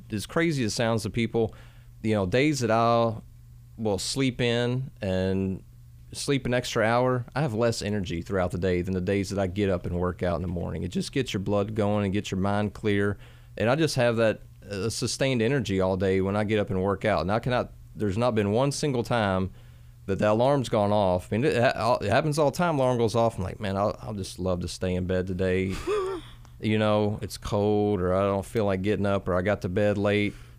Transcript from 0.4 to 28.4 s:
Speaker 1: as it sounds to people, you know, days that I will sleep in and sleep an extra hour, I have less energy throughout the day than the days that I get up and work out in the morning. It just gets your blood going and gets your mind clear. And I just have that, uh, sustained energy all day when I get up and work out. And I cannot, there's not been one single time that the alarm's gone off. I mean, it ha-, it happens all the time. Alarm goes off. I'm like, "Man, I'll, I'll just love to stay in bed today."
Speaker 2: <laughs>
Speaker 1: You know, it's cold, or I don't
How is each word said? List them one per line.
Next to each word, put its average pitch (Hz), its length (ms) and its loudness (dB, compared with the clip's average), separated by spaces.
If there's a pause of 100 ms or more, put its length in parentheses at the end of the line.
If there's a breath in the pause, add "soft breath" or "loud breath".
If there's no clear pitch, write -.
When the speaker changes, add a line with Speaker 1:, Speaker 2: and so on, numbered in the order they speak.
Speaker 1:
as 104 80 -2
it - 20 -6
sounds 113 300 0
to 104 60 -4
people, 113 440 0 (480 loud breath)
you 107 120 2
know, 101 120 2
days 135 340 2
that 113 100 0
I 117 440 4 (640)
will 104 220 0
sleep 131 420 -2
in 120 500 0 (120)
and 95 600 -2 (500)
sleep 139 340 -2
an 120 80 0
extra 123 300 0
hour, 123 400 2 (100)
I 127 80 0
have 127 120 0
less 117 280 2
energy 92 400 -2
throughout 90 280 0
the 92 80 -4
day 90 240 2
than 92 120 -2
the 92 60 0
days 98 300 0
that 98 80 -2
I 98 80 0
get 95 240 0
up 90 160 -2
and 87 120 -4
work 90 240 -2
out 87 140 0
in 76 60 -4
the 92 60 -4
morning. 87 340 -6
It 90 60 -4
just - 240 -6
gets 131 200 -2
your 104 80 -2
blood 101 340 0
going 104 300 2
and 98 80 0
gets 101 180 -2
your 95 100 -2
mind 101 340 0
clear. 101 440 0 (380 loud breath)
And 107 140 0
I 135 60 2
just 156 200 0
have 120 200 2
that, 113 260 2 (280)
uh, 104 180 -4
sustained 127 540 0
energy 110 380 2
all 92 160 2
day 95 240 2
when 98 160 0
I 107 80 0
get 107 140 2
up 101 120 0
and 92 120 0
work 98 220 0
out. 98 180 2
And 87 100 -2
I 110 60 2
cannot, 120 340 -2 (240)
there's 101 220 -2
not 120 160 2
been 101 180 2
one 135 200 2
single 131 300 -2
time 98 480 0 (560 loud breath)
that 98 120 0
the 107 120 4
alarm's 123 380 2
gone 104 240 2
off. 92 400 2
I 101 60 2
mean, 123 60 2
it 120 180 2
ha-, 120 380 2
it 101 100 -2
happens 147 280 2
all 143 120 4
the - 60 -4
time. 170 220 0
Alarm 127 200 2
goes 113 160 2
off. 117 240 2
I'm 92 60 -4
like, - 160 -8
"Man, 98 160 -2
I'll, 98 260 0
I'll 120 120 -8
just 95 260 -8
love 90 200 0
to 87 80 -4
stay 92 260 -4
in 92 120 -2
bed 92 200 0
today." 92 540 0
Speaker 2:
<laughs> - 40 -10 (800 loud breath)
Speaker 1:
You 107 160 2
know, 107 440 2
it's - 160 -10
cold, 104 640 2
or 92 120 2
I 95 100 2
don't 98 200 0